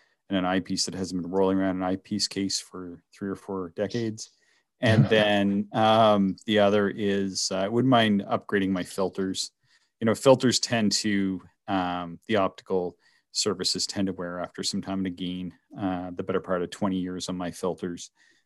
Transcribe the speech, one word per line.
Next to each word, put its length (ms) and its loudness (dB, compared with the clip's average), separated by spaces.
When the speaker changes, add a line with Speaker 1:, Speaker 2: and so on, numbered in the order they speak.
Speaker 1:
and 100 -2
an 60 0
eyepiece 420 -2
that 100 -6
hasn't 260 -4
been 80 -8
rolling 280 2
around 180 0
an 80 -4
eyepiece 420 -4
case 340 -4
for 400 -14
three 160 -8
or 60 -6
four 400 -8
decades. 540 -4
And 240 6
Speaker 2:
<laughs> 40 2
Speaker 1:
then, 640 4
um, 600 4
the 120 2
other 340 6
is, 600 -2
uh, 60 -2
I 100 -2
wouldn't 220 2
mind 380 4
upgrading 420 0
my 120 0
filters. 720 -4
You 60 0
know, 100 4
filters 420 6
tend 340 0
to, 480 -2
um, 580 -4
the 120 0
optical 580 -2
surfaces 520 -2
tend 220 -2
to 40 -4
wear 280 -8
after 220 -10
some 200 -4
time 220 -4
to 60 -4
gain, 440 -8
uh, 340 -6
the 80 -8
better 180 -2
part 200 -2
of 100 -4
twenty 280 -2
years 320 -6
on 60 -6
my 140 -6
filters, 600 -6